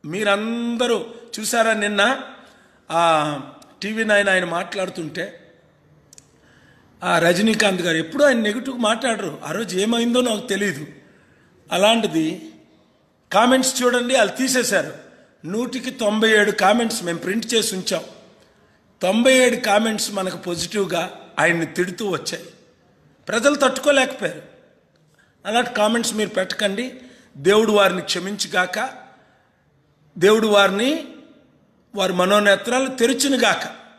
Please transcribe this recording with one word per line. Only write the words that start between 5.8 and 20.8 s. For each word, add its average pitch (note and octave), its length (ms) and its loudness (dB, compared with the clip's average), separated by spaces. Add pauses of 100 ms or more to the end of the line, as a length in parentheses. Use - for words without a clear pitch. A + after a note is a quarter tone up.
ఆ, F3+ 140 2
రజనీకాంత్ F#3+ 640 2
గారు E3 140 0
ఎప్పుడూ E3 280 0
ఆయన C4 140 4
నెగిటివ్ A#3 400 -4
మాట్లాడరు, A3 680 -2
ఆ D3+ 80 -8
రోజు F#3 260 -4
ఏమైందో A#3 420 0
నాకు A3+ 260 -2
తెలీదు. F#3+ 400 -4 (880)
అలాంటిది F#3 760 0 (840)
కామెంట్స్ B3 500 2
చూడండి, B3 340 0
వాళ్ళు G#3 200 2
తీసేశారు. A#3 560 0 (520)
నూటికి A#3 460 -6
తొంభై A3 400 2
ఏడు G#3 200 4
comments A3 540 2
మేము E3+ 140 -4
print A3 360 -4
చేసి G#3 220 0
ఉంచాం. F3+ 240 -4 (1000)
తొంభై A3+ 320 4
ఏడు B3+ 220 4
comments G#3+ 560 0
మనకు F#3 240 -4
పాజిటివ్గా F3 840 -6 (180)